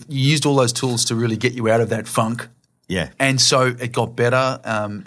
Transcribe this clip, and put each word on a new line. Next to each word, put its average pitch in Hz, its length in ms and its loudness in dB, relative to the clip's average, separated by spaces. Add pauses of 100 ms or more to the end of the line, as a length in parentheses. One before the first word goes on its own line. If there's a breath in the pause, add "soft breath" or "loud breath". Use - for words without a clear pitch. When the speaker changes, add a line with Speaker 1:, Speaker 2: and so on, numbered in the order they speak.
Speaker 1:
used 143 400 0
all 143 80 2
those 123 180 4
tools 120 320 0
to 120 100 0
really 113 220 0
get 120 160 0
you 117 160 -2
out 113 120 4
of 107 80 0
that 113 180 -4
funk. 117 400 -2 (400)
Speaker 2:
Yeah. 87 220 -4 (100)
Speaker 1:
And 135 200 2
so 127 280 4
it 123 240 -6
got 120 240 -2
better. 127 480 0
Um, 104 440 -6